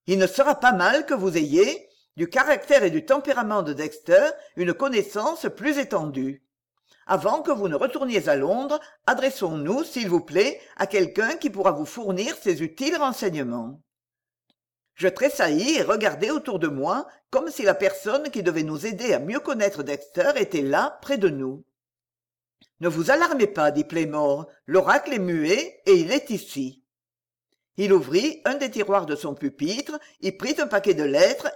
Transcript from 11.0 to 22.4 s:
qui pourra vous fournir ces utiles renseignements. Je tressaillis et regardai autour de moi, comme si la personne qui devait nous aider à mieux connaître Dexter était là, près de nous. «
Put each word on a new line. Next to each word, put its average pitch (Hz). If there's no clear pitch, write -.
qui 302
pourra 190
vous 147
fournir 202
ces 165
utiles 269
renseignements. 147
Je 185
tressaillis 220
et 220
regardai 208
autour 262
de 160
moi, 151
comme 302
si 277
la 190
personne 214
qui 208
devait 165
nous 156
aider 220
à 123
mieux 185
connaître 202
Dexter 147
était 185
là, 156
près 277
de 196
nous. « 135